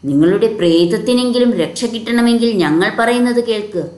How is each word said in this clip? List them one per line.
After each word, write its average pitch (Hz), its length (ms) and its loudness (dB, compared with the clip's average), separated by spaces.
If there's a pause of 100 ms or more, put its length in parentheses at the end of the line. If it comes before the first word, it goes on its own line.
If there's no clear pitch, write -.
നിങ്ങളുടെ 160 420 2
പ്രേതത്തിനെങ്കിലും 226 1040 0
രക്ഷ 185 320 -4
കിട്ടണമെങ്കിൽ 233 680 0
ഞങ്ങൾ 180 460 0
പറയുന്നത് 240 460 0
കേൾക്ക്. 208 400 -4 (140)